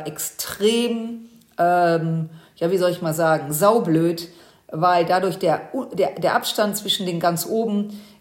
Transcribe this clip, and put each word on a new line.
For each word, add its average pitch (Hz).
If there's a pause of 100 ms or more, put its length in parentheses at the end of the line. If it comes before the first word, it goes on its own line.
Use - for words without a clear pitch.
extrem, 233 (320)
ähm, 165 (260)
ja, 170
wie 190
soll 180
ich 175
mal 160
sagen, 156
saublöd, 170 (400)
weil 175
dadurch 180
der 160
U-, 262 (100)
der, 185
der 165
Abstand 208
zwischen 196
den 170
ganz 170
oben, 214 (200)